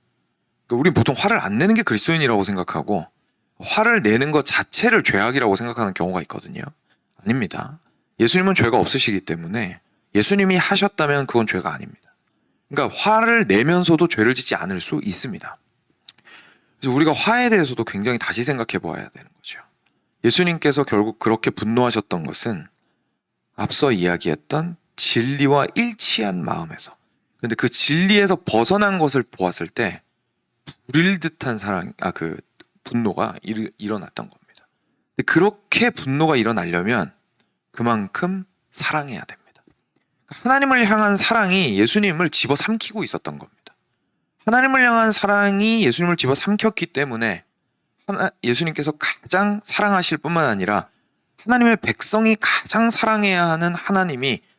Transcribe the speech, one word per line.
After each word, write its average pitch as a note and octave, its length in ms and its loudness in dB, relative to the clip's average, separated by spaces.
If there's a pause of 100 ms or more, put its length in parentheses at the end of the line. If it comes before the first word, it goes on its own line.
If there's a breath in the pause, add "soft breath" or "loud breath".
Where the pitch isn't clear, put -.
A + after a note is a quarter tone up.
(680)
그러니까 A#2+ 140 -2
우린 E3+ 140 4
보통 - 220 2
화를 G#3 240 0
안 G2+ 180 -2
내는 G3 160 4
게 A3+ 80 2
그리스도인이라고 A#2+ 640 0
생각하고 G2 640 -4 (520)
화를 A3 440 2
내는 A#2+ 300 2
것 D3 120 2
자체를 - 580 0
죄악이라고 A2+ 540 2
생각하는 A#2 360 -4
경우가 F2+ 300 -4
있거든요. - 400 -14 (600)
아닙니다. D3 560 -6 (400)
예수님은 F#3 360 2
죄가 A#2+ 240 2
없으시기 G2+ 440 0
때문에 F2+ 580 -8 (340)
예수님이 F#3+ 420 4
하셨다면 D#3 680 0
그건 A#2 200 0
죄가 F2+ 260 -4
아닙니다. - 280 -14 (680)
그러니까 C#3 280 -4
화를 A3+ 500 2
내면서도 E3 640 4
죄를 A2+ 260 0
짓지 - 200 0
않을 F#2 260 -6
수 - 220 0
있습니다. - 540 -2 (1200 loud breath)
그래서 C3 160 -2
우리가 D3+ 180 2
화에 A#3+ 380 2
대해서도 C#3 340 2
굉장히 A2+ 340 -4
다시 A2+ 260 -4
생각해 B2 360 -4
봐야 E2 280 -8
되는 - 260 -20
거죠. - 260 -18 (640)
예수님께서 D3 600 2
결국 G#2+ 340 0
그렇게 A2 320 0
분노하셨던 A2+ 760 -2
것은 F#2 420 -8 (880)
앞서 C3 360 2
이야기했던 F#2+ 840 -2 (200)
진리와 C#3 800 2
일치한 G#3+ 680 -2
마음에서, E2 520 -8 (440)
근데 A#2+ 140 -4
그 - 140 0
진리에서 F#3+ 760 2
벗어난 F#3+ 540 2
것을 C#3+ 240 2
보았을 F2 460 -4
때 F#2 340 -6 (880)
불일 F3 260 2
듯한 D3+ 400 -6
사랑, G2 420 -6
아, G2 100 -4
그 E2+ 260 -8 (480)
분노가 A2 580 -4
일-, A2 360 -8
일어났던 G#2 500 -10
겁니다. - 400 -20 (480)
근데 - 80 -4
그렇게 - 640 0
분노가 C#3+ 460 0
일어나려면 G2 760 -2 (580)
그만큼 A#2+ 720 -4 (260)
사랑해야 C#3+ 540 -6
됩니다. - 380 -20 (640)
하나님을 C4 600 2
향한 G#3 300 2
사랑이 F#3+ 600 2
예수님을 E3+ 520 2
집어삼키고 - 720 -2
있었던 - 360 -8
겁니다. - 360 -20 (720)
하나님을 B3+ 380 4
향한 A3+ 280 4
사랑이 G3+ 720 2
예수님을 F3 320 2
집어삼켰기 G3+ 680 0
때문에 A2+ 580 -4 (640)
하나-, F#3+ 240 -2 (140)
예수님께서 D3+ 480 -2
가장 G3+ 680 -2
사랑하실 G3+ 560 0
뿐만 D#3+ 260 -2
아니라 G2+ 440 -2 (560)
하나님의 A#3 340 4
백성이 A3 600 2
가장 - 520 0
사랑해야 G3+ 580 2
하는 E3+ 260 0
하나님이 D3 680 -2 (160 soft breath)